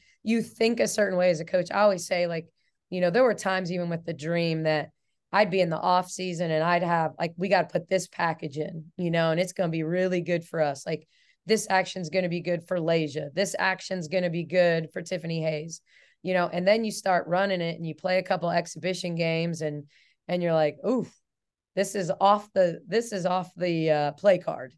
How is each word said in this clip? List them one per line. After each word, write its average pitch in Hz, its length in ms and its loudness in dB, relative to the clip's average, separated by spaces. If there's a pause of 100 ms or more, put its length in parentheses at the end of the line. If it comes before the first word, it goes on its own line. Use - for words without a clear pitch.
(240)
you 220 180 0
think 226 380 0
a 220 80 2
certain 190 300 0
way 180 120 4
as 160 120 2
a 165 40 -10
coach. 175 260 -2
I 202 100 0
always 180 260 2
say, 175 200 0
like, 165 200 -6 (420)
you 180 120 -4
know, 180 80 4
there 226 140 4
were 233 100 4
times 190 400 -2
even 175 160 -2
with 165 160 -4
the 170 80 -6
dream 165 500 0
that 156 280 0 (380)
I'd 196 220 4
be 190 80 2
in 180 100 2
the 160 80 -2
off 180 320 2
season 180 420 -4
and 156 120 2
I'd 175 200 2
have, 165 360 0
like, 170 160 -4
"We 180 140 -4
gotta 180 180 2
put 170 220 -4
this 185 180 0
package 165 500 -4
in, 160 280 -8 (120)
you 170 140 -2
know, 165 200 2
and 160 100 0
it's 185 120 -4
gonna 175 160 -2
be 165 140 -2
really 180 380 0
good 170 240 -2
for 165 160 -4
us. 151 240 -2
Like, 165 200 -6 (400)
this 214 240 0
action's 185 400 -2
gonna 180 200 0
be 170 120 -4
good 175 240 -2
for 185 120 -2
Lasia. 156 560 0
This 185 260 -2
action's 185 480 -2
gonna 180 220 -2
be 170 160 -4
good 165 480 2
for 185 80 -8
Tiffany 165 420 -6
Hayes," 160 380 -4 (420)
you 185 100 -2
know, 175 180 2
and 180 140 -4
then 220 200 4
you 214 60 -4
start 185 360 0
running 185 320 0
it 170 160 -4
and 170 100 -8
you 160 80 -4
play 185 260 -2
a 180 40 0
couple 175 260 -2
exhibition 175 640 -4
games 165 460 0
and, 147 220 -4 (460)
and 180 120 -2
you're 170 120 2
like, 151 240 2 (100)
"Oof, 240 260 -2 (600)
this 196 180 0
is 185 260 -2
off 202 340 4
the, 175 340 2
this 233 260 -2
is 180 140 -2
off 180 280 -2
the, 165 360 2
uh, 147 220 2
play 180 260 4
card." 131 380 -8